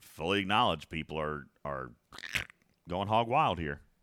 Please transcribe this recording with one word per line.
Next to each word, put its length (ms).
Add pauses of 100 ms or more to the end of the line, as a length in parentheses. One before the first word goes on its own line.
fully 400
acknowledge 480
people 300
are, 280 (160)
are 280 (960)
going 200
hog 200
wild 320
here. 200 (240)